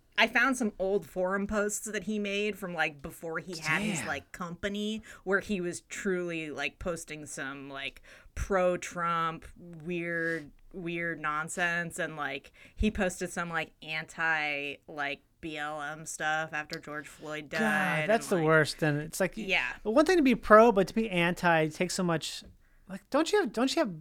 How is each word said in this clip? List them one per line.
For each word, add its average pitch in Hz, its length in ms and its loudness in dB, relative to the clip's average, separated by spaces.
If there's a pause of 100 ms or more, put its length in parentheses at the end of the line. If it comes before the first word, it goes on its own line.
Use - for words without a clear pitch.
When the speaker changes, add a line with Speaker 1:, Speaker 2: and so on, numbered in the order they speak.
(180)
Speaker 1:
I 220 80 8
found 247 300 2
some 220 220 0
old 190 280 0
forum 190 400 -2
posts 208 440 -2
that 202 140 -6
he 214 140 -2
made 202 400 -2
from, 175 160 -8
like, 156 260 -2
before 165 380 -8
he 175 200 -8
had 160 240 0
his, 208 180 0
Speaker 2:
Damn. 156 80 -6
Speaker 1:
like, 143 240 -8
company 208 720 -6 (220)
where 196 160 2
he 202 200 -2
was 175 280 -6
truly, 175 600 -4
like, 143 280 -6
posting 156 460 -8
some, 139 460 -10
like, 139 320 -10 (320)
pro-Trump 170 1120 0 (380)
weird, 165 680 -4 (240)
weird 170 460 -4
nonsense, 170 760 -2
and, 160 180 -6
like, 139 360 -8 (240)
he 214 140 2
posted 185 400 -2
some, 175 180 -4
like, 160 240 -4 (100)
anti, 156 920 -2 (140)
like, 143 320 -6 (200)
B 156 160 -8
L 151 240 -6
M 156 240 -8
stuff 156 480 -2
after 151 260 -8
George 147 300 -10
Floyd 151 400 -10
died, 160 120 -2 (460)
Speaker 2:
God, 196 40 2
that's 226 160 2
Speaker 1:
and, - 60 -2
Speaker 2:
the 170 100 2
Speaker 1:
like, 156 40 2
Speaker 2:
worst. 156 360 4
And 147 180 2
it's 160 200 -8
like, 180 160 2
Speaker 1:
Yeah. 185 260 0 (220)
Speaker 2:
one 247 200 6
thing 359 140 6
to 311 40 6
be 254 120 6
pro, 226 360 10
but 190 180 4
to - 60 -14
be 226 140 0
anti 170 600 4
takes 175 260 -2
so 190 80 0
much. 165 400 -2 (480)
Like, - 180 -14
don't 311 240 2
you 415 80 6
have, 240 120 0
don't 262 220 2
you 339 60 4
have 220 200 0